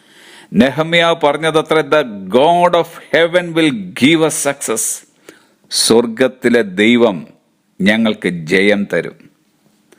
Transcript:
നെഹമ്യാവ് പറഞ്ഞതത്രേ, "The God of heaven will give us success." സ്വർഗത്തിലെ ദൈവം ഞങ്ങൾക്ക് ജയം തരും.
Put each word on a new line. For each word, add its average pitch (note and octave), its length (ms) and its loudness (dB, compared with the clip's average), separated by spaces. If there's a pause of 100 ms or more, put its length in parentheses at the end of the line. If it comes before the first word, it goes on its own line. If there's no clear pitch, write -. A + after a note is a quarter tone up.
(520)
നെഹമ്യാവ് D#3+ 720 2
പറഞ്ഞതത്രേ, D#3 580 0
"The B2+ 480 -2
God F3 460 2
of - 420 -4
heaven E3+ 400 0
will D#3 160 2
give A#2 460 0
us D3 300 -2
success." - 580 -8 (600)
സ്വർഗത്തിലെ A#2+ 920 0
ദൈവം G#2 640 0 (540)
ഞങ്ങൾക്ക് G#2+ 480 -2
ജയം F#2+ 640 0
തരും. - 400 -8 (680)